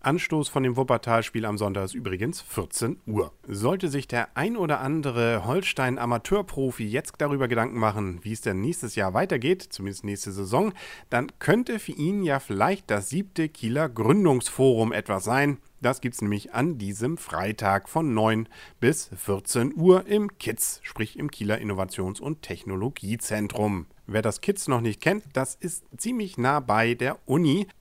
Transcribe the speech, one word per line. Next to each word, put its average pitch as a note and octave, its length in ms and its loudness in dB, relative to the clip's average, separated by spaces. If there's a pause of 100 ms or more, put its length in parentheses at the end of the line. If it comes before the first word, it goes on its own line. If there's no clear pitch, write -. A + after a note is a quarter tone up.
Anstoß D3+ 460 0
von C#3 140 0
dem B2 160 2
Wuppertal-Spiel A#2 680 2
am G#2 120 -2
Sonntag G2 280 -2
ist F#2 100 -10
übrigens G#2 440 -4
vierzehn - 680 -4
Uhr. G2+ 240 -2 (160)
Sollte C3+ 400 0
sich C#3 200 -2
der A#2+ 300 -2
ein A3 200 -2
oder D3+ 240 0
andere A#2+ 640 0
Holstein-Amateurprofi C3 1400 -2
jetzt A#2 300 -4
darüber C#3+ 300 0
Gedanken A#2 320 0
machen, G2+ 420 0
wie G#2+ 120 -6
es A2 80 -8
denn F#2+ 200 0
nächstes B2 320 -4
Jahr F#2+ 220 0
weitergeht, D#3+ 480 0
zumindest G2 400 -8
nächste G2+ 280 -6
Saison, G#2+ 400 0 (380)
dann B2 300 -2
könnte A3+ 400 2
für - 140 -10
ihn G3 280 0
ja C#3+ 180 2
vielleicht A#2+ 520 0
das G2+ 180 0
siebte E3 400 -2
Kieler C3+ 400 -2
Gründungsforum B2+ 1000 4
etwas G2 320 -2
sein. C3+ 340 2 (240)
Das B2+ 200 0
gibt's A#2+ 200 -4
nämlich G#2 320 -2
an C#3 240 0
diesem G#2+ 400 -4
Freitag G2 720 -2
von D#3 240 0
neun A2 360 2 (300)
bis C#3 360 2
vierzehn G2+ 600 0
Uhr F#3 300 8
im G#3 320 0
kids, - 460 -4
sprich - 340 -6
im D3 140 -4
Kieler G#2+ 280 -2
Innovations- F#2+ 600 -4
und D#3 240 -6
Technologiezentrum. G#2 1400 -4 (200)
Wer G#2+ 140 0
das G#2+ 200 -2
kids - 260 -2
noch B2 140 2
nicht A2+ 180 -2
kennt, G3+ 320 0
das C3 240 -4
ist - 300 -10 (100)
ziemlich A3 420 -6
nah C3+ 220 2
bei A#2 360 2
der B2 300 -2
Uni D#3+ 420 2 (140)